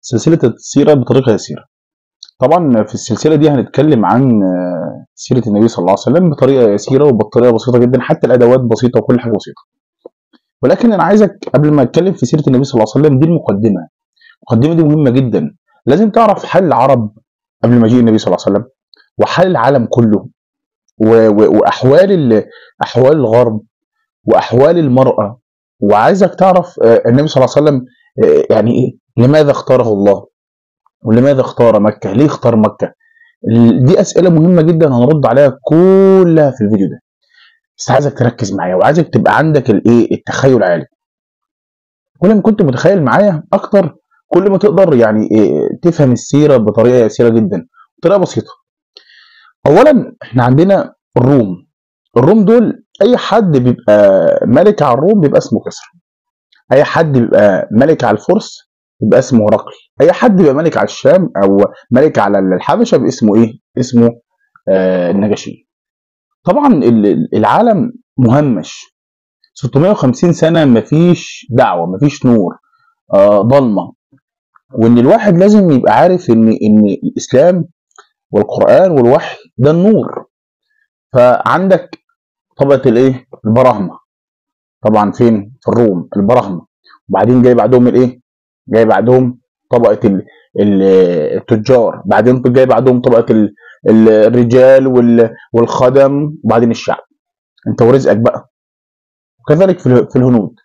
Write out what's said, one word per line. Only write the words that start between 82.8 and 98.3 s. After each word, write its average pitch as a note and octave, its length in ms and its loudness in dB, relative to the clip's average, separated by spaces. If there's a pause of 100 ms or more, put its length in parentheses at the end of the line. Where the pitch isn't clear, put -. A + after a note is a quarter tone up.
الإيه؟ B2+ 380 0 (180)
البراهمة. A2 540 -2 (840)
طبعا G#2+ 280 0
فين؟ A2+ 500 -2
في A#2 100 -6
الروم، G#2+ 460 -2
البراهمة. G2+ 480 -2 (440)
وبعدين A#2 320 0
جاي B2 120 4
بعدهم B2 340 2
الإيه؟ B2 340 -2 (460)
جاي A2 180 2
بعدهم B2 540 0 (300)
طبقة A2 380 0
ال-، G2 180 -2 (340)
ال-، F#2+ 800 0
التجار. A2+ 680 -2
بعدين A2 360 0
جاي B2+ 240 2
بعدهم B2+ 360 0
طبقة A#2+ 280 2
ال-، A2 240 0 (360)
ال-، A2 200 4
الرجال B2 800 4
وال-، A#2+ 420 2 (240)
والخدم، C#3 880 0
وبعدين A#2 280 0
الشعب. - 280 -8 (680)
أنت - 140 -4
ورزقك A#2+ 360 2
بقى. - 340 -4 (880)